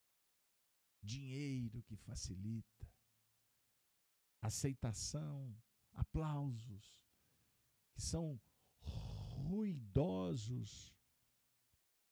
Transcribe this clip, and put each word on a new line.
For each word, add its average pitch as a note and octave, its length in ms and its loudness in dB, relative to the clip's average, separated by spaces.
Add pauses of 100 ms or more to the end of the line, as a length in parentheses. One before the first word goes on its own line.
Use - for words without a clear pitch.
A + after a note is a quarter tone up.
(1040)
dinheiro B2+ 800 0
que G#2 140 -8
facilita, - 920 -4 (1500)
aceitação, C#3 1120 0 (400)
aplausos, B2+ 1120 -2 (880)
que - 80 -6
são D#3 380 0 (400)
ruidosos, D3 2250 0 (1160)